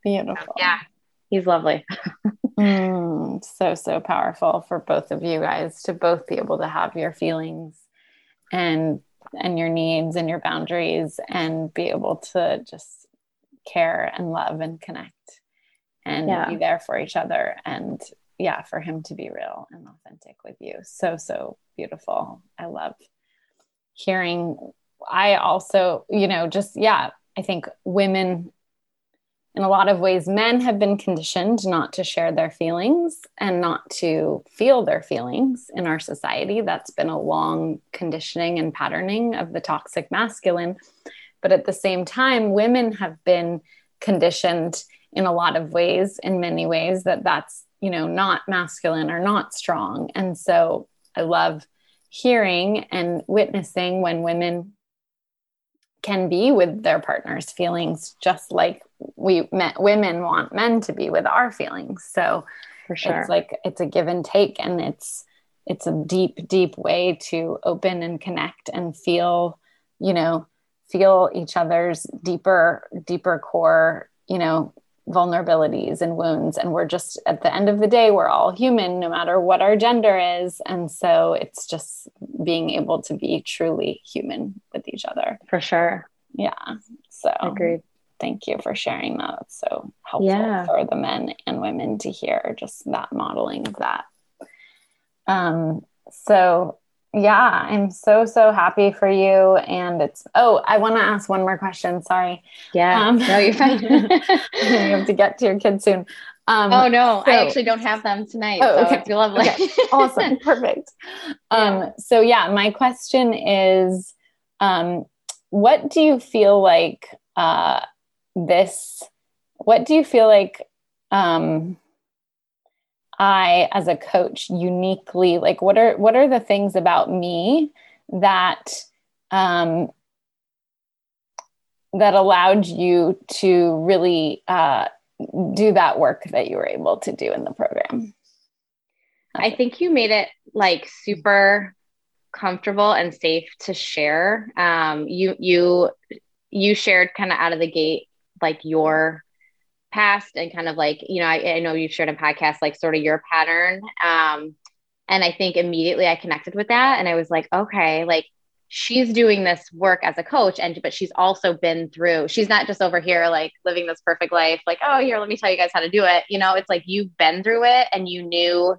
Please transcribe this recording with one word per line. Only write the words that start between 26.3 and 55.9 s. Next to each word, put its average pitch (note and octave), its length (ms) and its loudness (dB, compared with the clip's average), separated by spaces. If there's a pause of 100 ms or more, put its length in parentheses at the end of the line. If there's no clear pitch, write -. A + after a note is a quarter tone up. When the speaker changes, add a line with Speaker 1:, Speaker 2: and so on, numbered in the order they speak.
Speaker 1:
just, G3 280 -6
yeah, G3 360 0 (260)
I G3 60 -8
think F3 240 -6 (160)
women, F#3 680 0 (1040)
in G3 80 -2
a F#3+ 60 2
lot F#3+ 200 4
of F#3+ 100 4
ways, F#3 280 2
men A3+ 340 2
have A#3+ 160 0
been G3+ 220 2
conditioned F#3+ 680 -2
not F3 280 -2
to F#3 100 -6
share E3+ 280 -2
their D#3+ 200 -2
feelings A#3 680 -2 (180)
and F#3 200 -2
not F3 300 -4
to D#3 640 -4
feel B3 320 2
their D3+ 180 -2
feelings G#3 720 -4
in F3 140 -6
our D#3+ 120 -2
society. F#3+ 600 -6
That's E3+ 300 -6
been E3 180 -4
a D#3 100 -6
long D#3+ 600 -4 (100)
conditioning E3+ 680 -6
and D#3+ 120 -4
patterning G3+ 640 -4
of E3+ 200 -8
the E3 80 -6
toxic - 500 -8
masculine. F#3 680 -4 (640)
But - 100 2
at F#3 140 4
the F#3+ 80 -4
same F3+ 320 -2
time, B3 460 2
women A#3 420 2
have E3 300 -8
been E3+ 380 0 (380)
conditioned E3+ 840 0 (280)
in F#3+ 140 -2
a F3 80 0
lot E3+ 220 0
of D#3+ 180 -6
ways, F3 480 0
in F#3 180 -4
many E3 280 -4
ways, E3+ 380 -2
that F#3 180 -2
that's, - 400 -4 (180)
you G3 80 -4
know, E3 180 -4
not F3+ 400 -2
masculine E3 640 -4
or E3+ 100 -6
not G3+ 360 -2
strong. - 580 -6
And F#3 240 -6
so E3+ 500 0 (280)
I E3+ 60 -4
love E3 440 -2 (440)
hearing G#3 840 0
and F3 340 -4
witnessing F#3 760 -2
when E3+ 200 -2
women F3 520 -4 (1300)